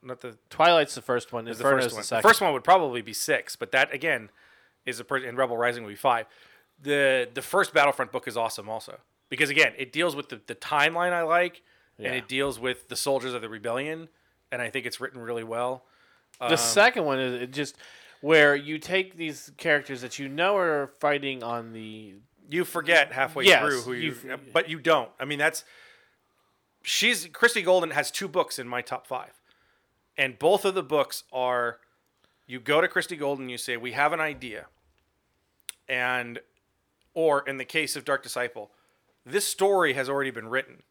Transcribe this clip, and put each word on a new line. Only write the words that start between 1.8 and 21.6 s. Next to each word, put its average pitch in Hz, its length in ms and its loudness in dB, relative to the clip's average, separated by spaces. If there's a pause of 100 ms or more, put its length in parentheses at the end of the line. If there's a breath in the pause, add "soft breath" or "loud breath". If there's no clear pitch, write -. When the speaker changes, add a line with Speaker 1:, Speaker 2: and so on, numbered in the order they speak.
Speaker 1:
first 123 60 2
Speaker 2:
is 110 40 -4
the 113 40 -8
Speaker 1:
one. 104 80 -8
Speaker 2:
second. 113 180 0
Speaker 1:
The 208 60 8
first 226 120 6
one 180 120 2
would 131 120 -4
probably 151 380 4
be 104 100 -12
six, - 440 -2
but - 160 -8
that, 131 200 4
again, 131 380 -4 (560 soft breath)
is 123 140 -8
a 117 40 -12
per-, 131 200 -4
and 120 120 -8
Rebel 123 200 0
Rising 120 280 -2
would 104 60 -12
be 104 60 -14
five. 117 300 2 (540 soft breath)
The, 135 540 2
the 131 80 -6
first - 320 0
Battlefront 143 380 4
book 127 160 -6
is 113 80 -8
awesome 113 320 -4
also. 110 320 -12 (280)
Because, 139 220 0
again, 143 260 4
it 131 160 -10
deals 160 240 0
with 143 140 -10
the, 113 160 -14
the 120 80 -10
timeline 165 580 0
I 170 100 0
like, 170 400 0 (360)
and 110 80 -10
Speaker 2:
Yeah. 127 80 -4
Speaker 1:
it 127 140 -6
deals 131 320 -2
with 127 280 -6
the 113 80 -8
soldiers 131 380 -2
of 117 80 -8
the 113 60 -10
rebellion, 131 600 -6 (440)
and 123 100 -6
I 117 80 -6
think 123 160 -6
it's - 140 -10
written 131 200 -12
really 117 240 -6
well. 120 400 -6 (540 soft breath)
Speaker 2:
The 123 140 -6
Speaker 1:
Um, 165 40 4
Speaker 2:
second 202 480 4
one 135 140 0
is 123 240 -4
it 127 80 -10
just 139 260 -6 (440 loud breath)
where 147 340 8
you 147 240 -4
take 185 380 -2
these 151 400 -10
characters 139 460 0
that 123 160 -12
you 139 100 -8
know 175 280 2
are 156 320 0 (120)
fighting 139 420 0
on 117 300 -6